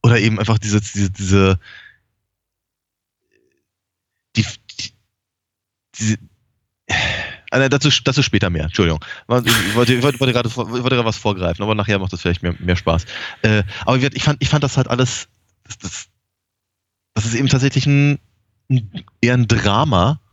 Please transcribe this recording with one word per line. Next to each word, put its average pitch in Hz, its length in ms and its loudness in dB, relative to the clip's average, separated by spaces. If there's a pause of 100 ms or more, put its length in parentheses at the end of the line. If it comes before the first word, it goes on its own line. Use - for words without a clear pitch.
Oder 113 180 6
eben 110 180 2
einfach 110 200 2
diese, 104 220 0
diese, 101 300 -2
diese, 95 480 2 (2750)
die, - 80 0 (340)
die, - 120 -10 (1080)
diese, 107 180 -2 (1300)
ah, 123 80 0
nein, 131 120 2
dazu, 147 180 2 (160)
dazu 139 180 0
später 98 280 0
mehr, 80 140 -4
Entschuldigung. 82 400 0 (180)
Ich 113 520 0
wollte, 120 200 4
ich 120 80 0
wollte, 139 180 0
wollte 131 120 2
gerade 117 180 0
vor-, 113 200 -6
wollte 123 120 -4 (140)
gerade 120 80 0
was 110 120 -2
vorgreifen, 90 460 -2
aber 107 120 0
nachher 101 240 0
macht 92 140 -4
das 90 100 -10
vielleicht 87 200 -2
mehr, 87 160 -2
mehr 87 180 0
Spaß. 82 300 -2 (360)
Äh, 107 200 2 (220)
aber 123 120 2
wie 127 40 2
gesagt, 139 160 -2
ich 131 80 -6
fand, 143 180 2
ich 135 60 0
fand 147 160 2
das 135 120 -2
halt 131 120 0
alles, 123 400 -2 (360)
das, - 140 -18
das, - 280 -14 (1080)
das 107 120 -4
ist 113 80 -4
eben 127 140 0
tatsächlich 135 380 2
ein, 143 320 2 (520)
ein, 120 200 0 (300)
eher 123 140 4
ein 120 140 2
Drama 110 720 2 (120)